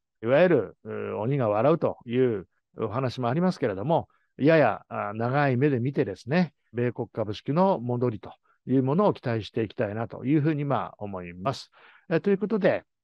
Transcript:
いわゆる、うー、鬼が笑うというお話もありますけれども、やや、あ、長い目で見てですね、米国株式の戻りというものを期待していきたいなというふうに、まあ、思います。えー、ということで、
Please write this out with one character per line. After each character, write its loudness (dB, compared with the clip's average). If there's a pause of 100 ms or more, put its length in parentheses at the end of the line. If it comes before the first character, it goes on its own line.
(240)
い -4
わ 4
ゆ 6
る、 2
う -12
ー、 -6
鬼 -2
が 0
笑 4
う 2
と -2
い -2
う 0 (300)
お -2
話 -4
も 0
あ 0
り -2
ま 2
す -6
け 0
れ -2
ど -6
も、 0 (300)
や 6
や、 4
あ、 -6
長 0
い 2
目 2
で 0
見 -2
て 0
で -6
す -14
ね、 0 (200)
米 -2
国 -6
株 -6
式 -6
の 2
戻 -2
り -6
と -18 (320)
い 0
う 4
も 0
の 4
を 4
期 -12
待 -2
し -16
て -2
い -4
き -14
た -2
い -8
な -6
と -12
い 2
う 2
ふ 0
う 2
に、 -4
ま -4
あ、 -20
思 -10
い -12
ま -4
す。 -16 (380)
え 0
ー、 2
と 0
い 4
う 2
こ -4
と -2
で、 2 (200)